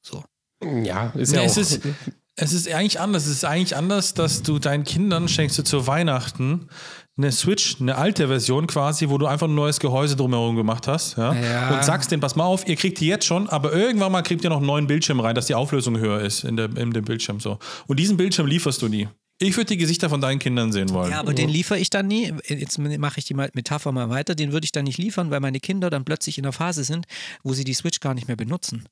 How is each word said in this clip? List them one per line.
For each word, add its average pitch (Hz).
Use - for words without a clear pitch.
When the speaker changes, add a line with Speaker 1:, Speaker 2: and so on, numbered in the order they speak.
Speaker 1:
So. 135
Speaker 2:
Ja, 104
ist 127
ja -
Speaker 3:
Nee, 120
Speaker 2:
auch -
Speaker 3:
es -
ist, 156
es 151
ist 170
eigentlich 170
anders. 180
Es 147
ist 139
eigentlich 175
anders, 185
dass -
du 151
deinen 143
Kindern 175
schenkst 151
du 147
zu 131
Weihnachten 143
eine 139
Switch, 175
eine 131
alte 147
Version 131
quasi, 151
wo 139
du 147
einfach 147
ein 151
neues 147
Gehäuse 139
drumherum 120
gemacht 113
hast, -
ja? 120
Speaker 1:
Ja. 120
Speaker 3:
Und 135
sagst 151
denen, 151
pass 139
mal 160
auf, 185
ihr 160
kriegt 190
die 156
jetzt 202
schon, 190
aber 151
irgendwann 202
mal 180
kriegt 165
ihr 175
noch 160
einen 139
neuen 147
Bildschirm 147
rein, 113
dass 120
die 139
Auflösung 120
höher 107
ist 104
in 117
der, 113
in 117
dem 110
Bildschirm, 110
so. 107
Und 139
diesen 196
Bildschirm 180
lieferst 147
du 117
nie. 107
Ich 190
würd 226
die 214
Gesichter 170
von 143
deinen 135
Kindern 120
sehen 98
wollen. 90
Speaker 1:
Ja, 87
aber 147
den 151
liefere 170
ich 180
dann 196
nie. 208
Jetzt 143
mache 147
ich 143
die -
mal, 139
Metapher 147
mal 123
weiter. 147
Den 147
würde 156
ich 151
dann 143
nicht 135
liefern, 175
weil 139
meine 135
Kinder 185
dann 139
plötzlich 151
in 139
der 139
Phase 160
sind, 160
wo 131
sie 131
die 131
Switch -
gar 135
nicht 123
mehr 120
benutzen. 117